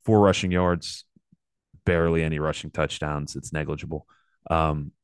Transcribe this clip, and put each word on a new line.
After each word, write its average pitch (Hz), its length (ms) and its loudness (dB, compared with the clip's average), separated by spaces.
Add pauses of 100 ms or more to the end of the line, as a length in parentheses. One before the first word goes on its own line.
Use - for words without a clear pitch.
four 107 160 6
rushing 95 300 4
yards, 90 540 0 (800)
barely 82 380 2
any 80 160 -2
rushing 78 320 -4
touchdowns. 76 640 -4
It's - 180 -12
negligible. 76 540 -6 (440)
Um, 78 420 0 (120)